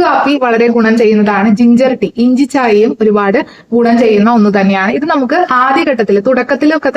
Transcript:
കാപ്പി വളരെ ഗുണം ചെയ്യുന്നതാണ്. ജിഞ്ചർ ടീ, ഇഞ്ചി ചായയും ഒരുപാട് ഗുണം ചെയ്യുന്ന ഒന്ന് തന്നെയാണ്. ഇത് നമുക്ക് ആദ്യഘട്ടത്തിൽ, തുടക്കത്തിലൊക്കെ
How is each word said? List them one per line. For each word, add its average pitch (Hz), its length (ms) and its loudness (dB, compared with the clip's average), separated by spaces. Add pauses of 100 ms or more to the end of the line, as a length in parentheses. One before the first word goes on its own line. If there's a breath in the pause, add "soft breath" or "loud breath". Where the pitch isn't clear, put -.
കാപ്പി 285 280 -2 (120)
വളരെ 233 220 0 (100)
ഗുണം 220 260 2
ചെയ്യുന്നതാണ്. 208 540 0
ജിഞ്ചർ 240 340 2 (100)
ടീ, 196 60 0 (160)
ഇഞ്ചി 254 200 2
ചായയും 226 560 0
ഒരുപാട് 208 380 0 (340 loud breath)
ഗുണം 233 300 2
ചെയ്യുന്ന 214 260 2 (100)
ഒന്ന് 208 180 2
തന്നെയാണ്. 196 420 0
ഇത് 285 160 -6
നമുക്ക് 277 240 -2 (240)
ആദ്യഘട്ടത്തിൽ, 262 540 -2 (120)
തുടക്കത്തിലൊക്കെ 269 680 -2